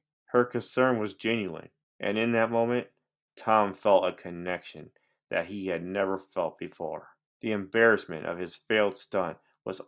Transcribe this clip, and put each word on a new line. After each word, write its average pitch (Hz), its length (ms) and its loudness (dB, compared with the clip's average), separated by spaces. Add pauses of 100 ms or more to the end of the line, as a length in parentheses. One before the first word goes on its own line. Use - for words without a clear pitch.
(260)
Her 123 200 4
concern 123 540 2
was 104 160 -4
genuine, 98 540 -4 (300)
and 101 180 -2
in 117 160 0
that 113 180 4
moment, 117 360 0 (480)
Tom 107 380 2
felt 95 320 4
a 90 80 0
connection 87 800 -10 (380)
that 85 160 -2
he 95 220 -8
had 85 160 -4
never 95 340 -2
felt 85 400 -6
before. 80 500 -10 (320)
The 110 140 -4
embarrassment 101 720 2
of 85 120 -4
his 87 180 -8
failed 104 420 0
stunt 87 400 -4 (260)
was - 240 -10